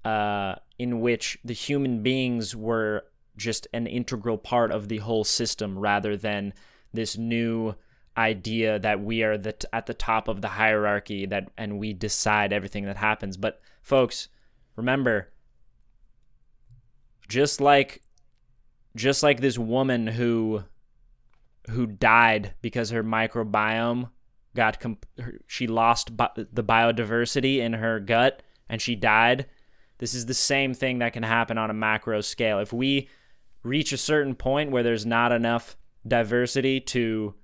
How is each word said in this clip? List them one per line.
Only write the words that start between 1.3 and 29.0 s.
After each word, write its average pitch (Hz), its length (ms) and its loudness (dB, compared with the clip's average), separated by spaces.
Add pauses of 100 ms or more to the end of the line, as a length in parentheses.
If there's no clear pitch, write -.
the 120 80 -6
human 131 500 -2
beings 123 520 0
were 110 500 -2 (320)
just 107 360 -6
an 117 140 -4
integral 113 500 -4
part 120 340 0
of 104 180 -4
the 110 80 -4
whole 107 260 0
system, 107 560 -2
rather 104 380 0
than 101 360 -4 (400)
this 110 240 -4
new 113 580 -2 (420)
idea 110 640 0
that 104 220 0
we 113 220 -2
are 107 140 2
the 104 160 -6
t-, - 180 -8
at 113 140 -4
the 117 80 -8
top 110 340 0
of 101 140 -4
the 107 60 -6
hierarchy, 104 760 0
that, 98 320 -4
and 104 220 -8
we 107 140 -6
decide 104 580 0
everything 101 340 -4
that 98 120 -6
happens. 107 400 -2
But - 240 -6 (200)
folks, - 480 0 (460)
remember, 123 560 0 (2000)
just 131 320 0
like, 139 440 4 (920)
just 131 280 0
like 135 180 4
this 127 160 2
woman 120 500 0
who, 113 560 0 (1040)
who 120 180 -2
died 110 760 6
because 117 300 -4
her 113 120 -2
microbiome 110 1080 -2 (460)
got 110 240 2
comp-, 113 260 -8 (140)
her, - 280 -14
she - 200 -6
lost 113 480 2
bi-, 117 200 0
the 113 280 -6
biodiversity 117 960 2
in 117 160 -2
her 113 260 -2
gut 117 440 2 (260)
and 113 120 -6
she 120 140 -2
died. 117 520 4 (500)